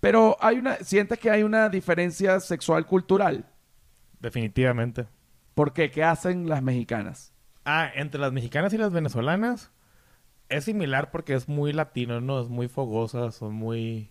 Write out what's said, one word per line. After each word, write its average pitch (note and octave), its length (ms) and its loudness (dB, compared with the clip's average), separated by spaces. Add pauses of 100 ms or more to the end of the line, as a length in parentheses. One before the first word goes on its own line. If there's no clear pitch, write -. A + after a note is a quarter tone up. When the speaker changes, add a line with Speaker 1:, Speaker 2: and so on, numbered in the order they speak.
Speaker 1:
Pero A3 400 6
hay A3 180 4
una, B3+ 180 -2
¿sientes G3+ 420 0
que A3+ 120 0
hay G#3+ 120 4
una G#3+ 260 4
diferencia F#3 720 0
sexual E3 460 0
cultural? F#3+ 600 2 (720)
Speaker 2:
Definitivamente. A#2+ 880 -2 (480)
Speaker 1:
¿Por D3 180 2
qué? D3+ 180 0
¿Qué D3+ 140 -2
hacen F3 440 0
las C#3+ 140 -2
mexicanas? A#2+ 720 -4 (320)
Speaker 2:
Ah, D3+ 300 0
entre C#3+ 260 -6
las C3+ 120 -2
mexicanas C#3+ 400 -2
y A3 60 -2
las G#3 140 0
venezolanas E3+ 760 -2 (760)
es C#3 160 -4
similar C#3+ 460 -2
porque E3 240 -4
es B2+ 140 -2
muy D3 240 0
latino, B2 480 -4
¿no? C3 200 -2
Es A#2+ 80 -6
muy A#2+ 200 -4
fogosa, A#2+ 600 -2
son G#2+ 240 -10
muy A2+ 560 -6